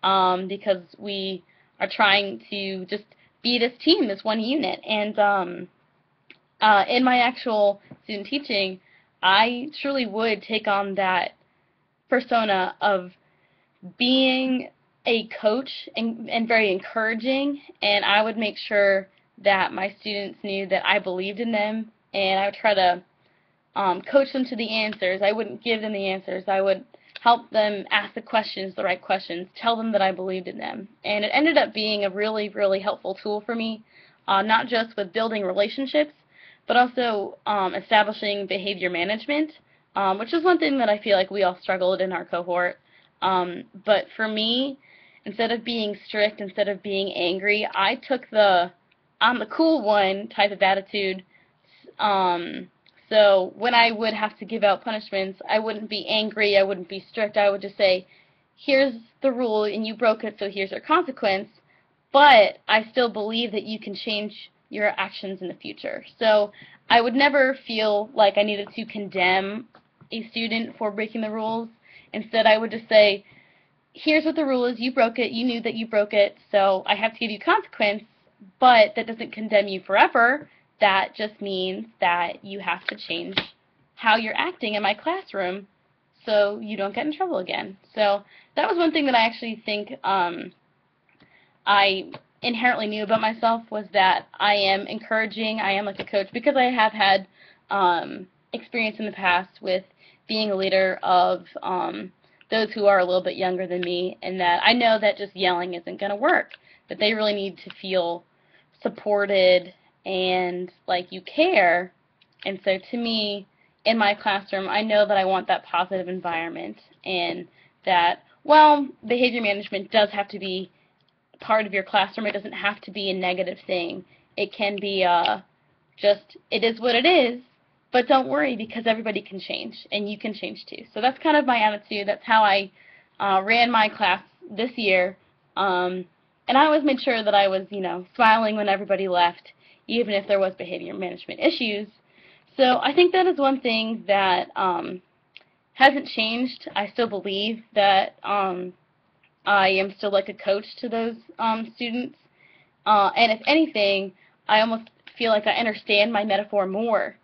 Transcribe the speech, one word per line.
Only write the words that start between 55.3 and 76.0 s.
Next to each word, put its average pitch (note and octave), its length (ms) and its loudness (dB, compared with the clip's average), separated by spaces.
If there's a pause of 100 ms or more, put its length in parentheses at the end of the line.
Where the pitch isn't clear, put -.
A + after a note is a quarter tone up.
I G#3+ 100 2
wouldn't G#3+ 300 -8
be G#3 180 -8
angry, G#3+ 500 0
I G3 60 6
wouldn't F#3+ 260 -4
be G3 220 -12
strict, G#3+ 260 -4
I G3+ 120 4
would G3+ 120 -2
just G3+ 160 -12
say, F#3 300 2 (480)
"Here's C4+ 400 2 (260)
the C4+ 100 2
rule, A3+ 340 -2
and G#3+ 200 -4
you A3 100 -8
broke A3 280 0
it, G#3+ 160 -8
so G3+ 100 -4
here's G3 220 -6
your - 80 -8
consequence, C4 720 -2 (600)
but C4+ 560 8
I G#3+ 180 2
still A#3+ 240 0
believe G#3+ 420 -6
that G#3+ 120 -6
you G#3+ 160 -10
can G3+ 160 -12
change G#3 560 -8 (180)
your G#3 280 -2
actions G3 440 -8
in F#3 60 -10
the E3+ 80 -10
future." - 500 -12 (120)
So G#3+ 340 2 (380)
I A#3 120 6
would A#3 140 -2
never C#4 420 2 (100)
feel G#3+ 460 -2
like G3+ 240 4
I G#3 60 4
needed G#3 260 -4
to A3 160 -10
condemn F#3+ 840 -2 (440)
a A3+ 180 -10
student A3+ 480 -6
for G#3+ 140 -4
breaking A3 300 -6
the G#3+ 100 -6
rules. A3 380 -6 (440)
Instead, A3 340 0
I G#3+ 100 8
would A3 140 -4
just A3+ 180 -12
say, G#3 340 6 (720)
"Here's D#4 320 0
what D#4 100 -2
the D#4 100 0
rule B3+ 200 0
is. A#3+ 140 -4
You B3 120 -4
broke A#3 280 0
it. A#3 120 -2
You A#3 140 -4
knew A#3 160 -2
that A3+ 140 -4
you A3+ 120 -6
broke G#3 260 0